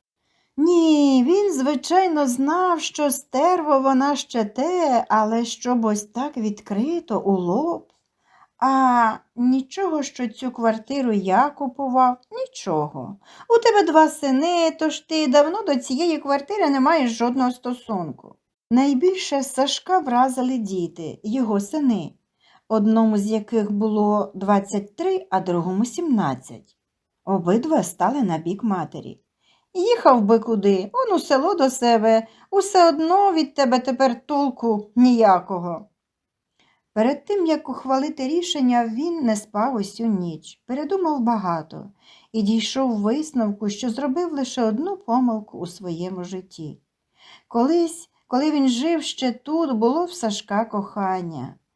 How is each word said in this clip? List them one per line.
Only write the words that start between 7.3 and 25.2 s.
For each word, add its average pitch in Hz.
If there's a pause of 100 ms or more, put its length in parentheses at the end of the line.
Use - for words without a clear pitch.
лоб. 190 (760)
«А 254 (240)
нічого, 269
що 262
цю 254
квартиру 233
я 190
купував?» 254 (140)
«Нічого. 156 (320)
У 466
тебе 415
два 311
сини, 311
тож 311
ти 311
давно 294
до 330
цієї 294
квартири 285
не 277
маєш 269
жодного 247
стосунку». 233 (360)
Найбільше 277
Сашка 285
вразили 254
діти, 175
його 214
сини, 214 (540)
одному 220
з 202
яких 214
було 208
двадцять 196
три, 370